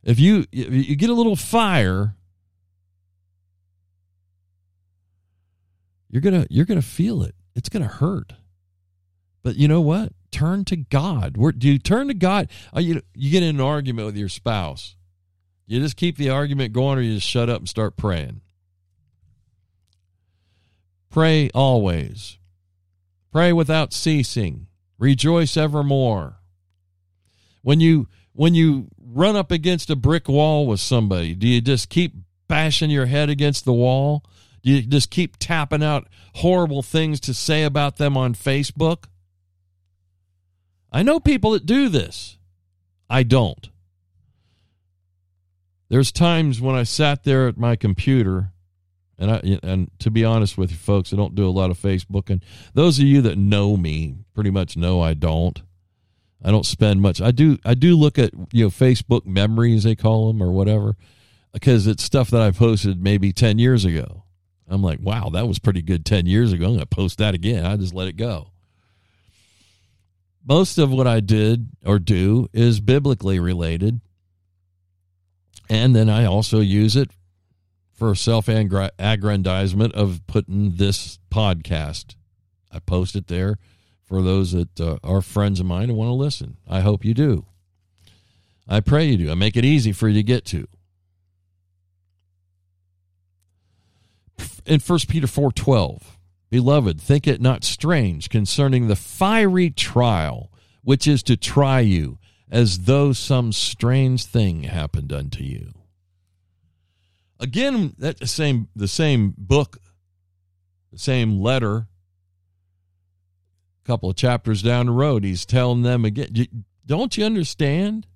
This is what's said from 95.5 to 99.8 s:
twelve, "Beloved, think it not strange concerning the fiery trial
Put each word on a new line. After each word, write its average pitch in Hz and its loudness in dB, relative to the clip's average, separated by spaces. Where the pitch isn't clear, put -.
twelve, - -2
"Beloved, 120 2
think 139 0
it 135 0
not 123 0
strange 113 -2
concerning 123 0
the 101 2
fiery 190 2
trial 87 -2